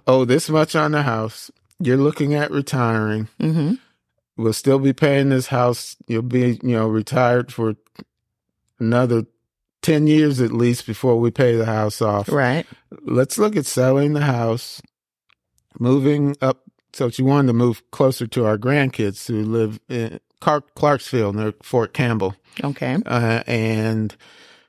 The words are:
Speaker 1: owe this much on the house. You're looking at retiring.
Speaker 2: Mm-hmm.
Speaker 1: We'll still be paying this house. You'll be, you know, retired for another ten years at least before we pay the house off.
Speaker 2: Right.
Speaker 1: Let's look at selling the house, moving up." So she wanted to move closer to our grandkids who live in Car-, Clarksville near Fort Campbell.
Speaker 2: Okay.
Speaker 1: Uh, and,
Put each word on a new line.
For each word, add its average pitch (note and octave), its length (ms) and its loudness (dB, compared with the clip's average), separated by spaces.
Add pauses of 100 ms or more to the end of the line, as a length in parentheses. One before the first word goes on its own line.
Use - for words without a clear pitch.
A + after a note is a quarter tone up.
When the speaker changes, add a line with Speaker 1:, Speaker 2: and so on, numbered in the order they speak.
Speaker 1:
owe C3 180 4
this B2+ 240 2
much D#3 260 0
on D3+ 180 0
the D3 100 0
house. A2 480 -6 (280)
You're B2+ 180 2
looking C#3+ 380 0
at D3 160 -2
retiring. A2+ 800 -2 (120)
Speaker 2:
Mm-hmm. D#3+ 340 0 (600)
Speaker 1:
We'll A2 160 0
still C3+ 260 2
be C3+ 140 2
paying C#3 360 2
this C3 200 0
house. B2 480 -2 (120)
You'll A2+ 140 -2
be, B2 400 0
you B2 140 0
know, A2 120 0
retired B2 640 0
for A2 240 -4 (1040)
another A#2 460 0 (560)
ten D#3 240 2
years D3+ 340 4
at A#2 120 2
least A#2+ 340 0
before A#2 340 0
we A#2+ 100 2
pay B2 260 2
the A2+ 100 0
house G#2+ 340 -2
off. G#2 300 0
Speaker 2:
Right. C#3 360 0 (360)
Speaker 1:
Let's B2+ 360 -2
look G#3+ 180 0
at C#3+ 100 -2
selling C3+ 480 2
the D3 80 -2
house, A#2 580 -2 (960)
moving C#3+ 640 2
up." C3+ 200 -2 (320)
So B2+ 180 -2
she C3 120 -4
wanted C3+ 260 4
to B2 60 2
move A#2+ 360 2
closer C3 380 0
to B2 180 -2
our G#2+ 100 2
grandkids B2 720 -2
who A2 160 -4
live A2 460 -2
in A#2 320 -8 (200)
Car-, D3+ 200 2 (160)
Clarksville B2+ 560 0
near G#2+ 280 -4
Fort A#2 320 -2
Campbell. A2 440 -2 (260)
Speaker 2:
Okay. C#3 420 -4
Speaker 1:
Uh, A#2 440 -2
and, A2 680 -2 (540)